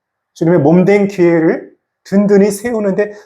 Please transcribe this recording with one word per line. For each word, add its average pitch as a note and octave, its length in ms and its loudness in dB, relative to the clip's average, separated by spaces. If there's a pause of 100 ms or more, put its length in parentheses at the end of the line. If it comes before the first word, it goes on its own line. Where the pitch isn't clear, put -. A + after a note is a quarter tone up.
(340)
주님의 E3+ 260 0
몸된 F#3 480 2
교회를 E3+ 680 -2 (280)
든든히 G3+ 480 2
세우는 G#3 440 -6
데 G#3 180 -4 (120)